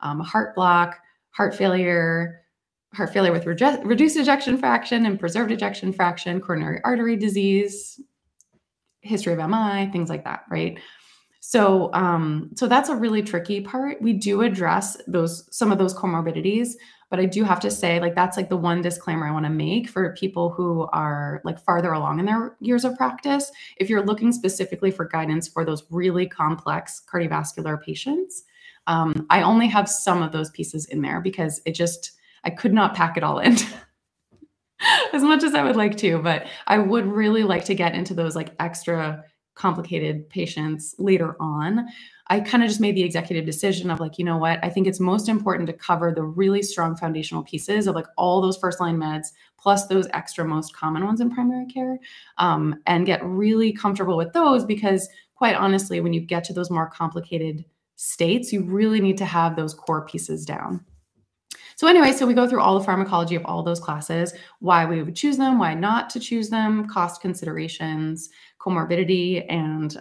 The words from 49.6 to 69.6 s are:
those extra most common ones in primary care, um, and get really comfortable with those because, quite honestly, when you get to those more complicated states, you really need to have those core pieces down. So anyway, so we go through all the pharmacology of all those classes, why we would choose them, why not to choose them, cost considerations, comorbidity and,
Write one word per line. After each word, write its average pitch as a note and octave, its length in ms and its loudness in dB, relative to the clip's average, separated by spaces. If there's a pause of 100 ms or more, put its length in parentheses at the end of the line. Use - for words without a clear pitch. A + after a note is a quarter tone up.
those F#3+ 260 2
extra E3 320 -6
most D#3 320 -4
common D#3+ 280 -2
ones A3 160 0
in A#3+ 100 0
primary B3 360 -2
care, B3+ 320 -6 (380)
um, D#3 400 0 (100)
and F3+ 200 2
get F3+ 180 0
really G#3+ 480 2
comfortable G3 440 -2
with E3 160 -2
those C#4 320 2
because, G3+ 440 0 (260)
quite A3+ 220 2
honestly, F#3+ 440 2
when E3+ 120 0
you E3 80 0
get E3+ 240 -4
to F3 80 -12
those F3 180 -4
more E3 180 -2
complicated D#3+ 760 -6 (320)
states, G#3 560 -2
you G3 100 0
really G#3 380 2
need F#3+ 180 2
to G3 60 -4
have E3 320 0
those D#3 180 -4
core D#3 320 -4
pieces D#3 380 -8
down. E3+ 400 -8 (880)
So - 120 0
anyway, D#4+ 260 8
so C4+ 140 0
we A#3+ 80 4
go B3 140 6
through B3 120 0
all F#3+ 160 4
the G3 80 0
pharmacology F#3 520 0
of E3 80 -4
all E3+ 180 -4
those E3+ 180 -2
classes, E3 540 -4 (240)
why E3+ 260 4
we E3 180 -2
would D#3 120 -6
choose D4 220 0
them, C4 220 4
why E3 160 2
not G#3+ 360 0
to A#3 100 -8
choose A3+ 300 -4
them, G#3+ 380 0
cost F3 320 -2
considerations, D#3+ 1080 -6 (300)
comorbidity F3+ 880 0
and, D#3 520 -2